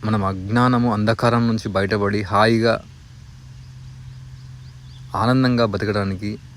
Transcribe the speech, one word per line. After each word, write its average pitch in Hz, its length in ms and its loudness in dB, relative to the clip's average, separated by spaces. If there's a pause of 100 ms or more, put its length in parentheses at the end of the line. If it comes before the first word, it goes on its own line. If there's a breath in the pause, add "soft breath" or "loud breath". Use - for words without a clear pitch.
మనం 107 200 0
అజ్ఞానము, 117 680 2
అంధకారం 117 560 2
నుంచి 110 200 -2
బయటపడి 101 540 0
హాయిగా, 110 600 4 (2250)
ఆనందంగా 123 500 2
బతకడానికి 101 760 -2 (180)